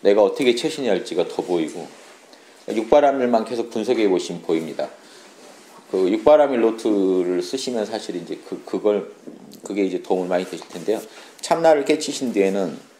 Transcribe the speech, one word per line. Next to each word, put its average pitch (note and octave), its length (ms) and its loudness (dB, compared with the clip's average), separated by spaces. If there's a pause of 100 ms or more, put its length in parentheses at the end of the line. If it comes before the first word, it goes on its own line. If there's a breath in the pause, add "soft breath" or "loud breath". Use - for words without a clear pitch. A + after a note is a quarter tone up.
내가 G2+ 200 4
어떻게 A#2+ 320 2
처신해야 C3+ 380 -2
할지가 F2 380 -2
더 - 120 -6
보이고, E2+ 460 -4 (840 loud breath)
육바람일만 B2 760 2
계속 A2+ 260 -6
분석해 A2 360 0
보시면 E2+ 360 -2
보입니다. D#2+ 440 -4 (1000 loud breath)
그 F#2+ 220 2
육바람일 C#3 500 6
노트를 F#2+ 800 2
쓰시면 A#2+ 460 -6
사실 G#2+ 300 -8
이제 D#2+ 200 -10 (100)
그, F2+ 160 -10
그걸, G#2 500 -2 (500)
그게 G2+ 200 -4
이제 F2+ 200 -4
도움을 F#2 240 -2
많이 F2+ 180 -2
되실 E2 220 -14
텐데요. F#2 340 -6 (400 loud breath)
참나를 D#3+ 440 4
깨치신 C#3+ 480 -2
뒤에는 F#2+ 440 0 (220)